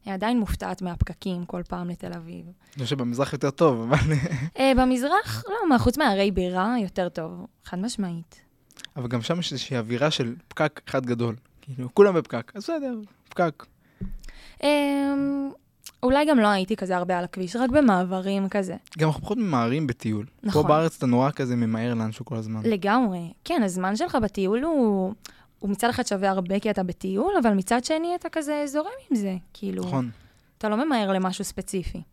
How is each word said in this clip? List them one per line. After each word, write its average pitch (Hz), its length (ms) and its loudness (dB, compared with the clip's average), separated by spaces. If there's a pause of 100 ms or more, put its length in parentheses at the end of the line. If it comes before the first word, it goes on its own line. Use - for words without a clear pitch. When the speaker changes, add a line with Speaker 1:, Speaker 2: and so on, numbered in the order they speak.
Speaker 1:
אה, 196 80 -6
עדיין 214 240 2
מופתעת 185 440 -2
מהפקקים 175 600 -4
כל 175 240 -8
פעם 175 200 -6
לתל 175 240 -8
אביב. 170 340 -12
Speaker 2:
אני - 380 -10
חושב - 20 -4
שבמזרח 127 460 0
יותר 143 180 0
טוב, 135 300 4
אבל 131 320 4 (460)
Speaker 1:
אה, 269 180 6
במזרח, 254 720 2
לא, 415 200 -2
מה, 254 100 6
חוץ 247 200 2
מהרי 202 320 4
בירה, 185 520 0
יותר 185 260 -2
טוב, 175 380 -10 (180)
חד - 140 -8
משמעית. 185 640 -6 (560)
Speaker 2:
אבל 123 120 -6
גם 117 140 -2
שם 165 160 -2
יש 170 140 -6
איזושהי 131 260 -6
אווירה 120 320 0
של 123 240 -2 (140)
פקק - 400 -2
אחד 131 180 -2
גדול. 117 280 -2 (280)
כאילו, 127 320 -10
כולם 202 200 8
בפקק, 123 400 -2
אז 202 80 -12
בסדר, 277 320 -6 (340)
פקק. - 380 -2 (960)
Speaker 1:
אה, 285 520 2 (880)
אולי 269 240 4
גם 302 120 6
לא 214 100 6
הייתי 196 280 2
כזה 185 200 -2
הרבה 180 220 0
על 175 60 -2
הכביש, 180 320 -6
רק 247 140 0
במעברים 190 800 4
כזה. 185 280 -2 (220)
Speaker 2:
גם 156 100 4
אנחנו 151 140 -2
פחות 208 160 -4
ממהרים 147 480 0
בטיול. 110 400 -4 (160)
Speaker 1:
נכון. 185 200 2
Speaker 2:
פה 151 60 2
בארץ 160 280 4
אתה 139 100 -2
נורא 127 240 4
כזה 127 260 -2
ממהר 117 380 0
לאנשהו 113 300 -4
כל 120 120 -8
הזמן. 110 280 -6
Speaker 1:
לגמרי. 196 680 0 (120)
כן, 285 200 0
הזמן 185 320 -2
שלך 339 260 -2
בטיול 202 420 0
הוא, 214 500 2 (440)
הוא 196 120 -4
מצד 202 180 0
אחד 240 180 -2
שווה 196 240 0
הרבה 190 300 0
כי 214 100 -2
אתה 202 120 -2
בטיול, 190 500 -2 (100)
אבל 220 120 4
מצד 233 300 0
שני 330 300 -2
אתה 339 180 -6
כזה 294 340 -2
זורם 302 240 -4 (200)
עם 277 60 2
זה, 196 200 -2 (180)
כאילו. 185 300 -6
Speaker 2:
נכון. 131 260 -2 (480)
Speaker 1:
אתה 220 100 -2
לא 214 160 2
ממהר 226 280 2
למשהו 185 320 0
ספציפי. 185 580 -6 (100)